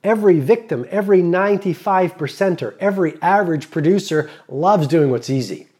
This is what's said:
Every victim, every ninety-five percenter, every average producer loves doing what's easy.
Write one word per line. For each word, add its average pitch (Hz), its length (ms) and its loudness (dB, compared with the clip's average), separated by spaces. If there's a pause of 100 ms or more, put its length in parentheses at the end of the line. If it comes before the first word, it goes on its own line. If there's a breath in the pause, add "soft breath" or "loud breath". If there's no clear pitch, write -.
Every 208 380 2
victim, 147 500 -2
every 196 320 2
ninety-five 185 920 0
percenter, 165 640 -4
every 190 400 -2
average 170 500 0
producer 160 600 0 (180 loud breath)
loves 160 380 0
doing 147 240 2
what's 123 200 -4
easy. 113 360 -6 (140)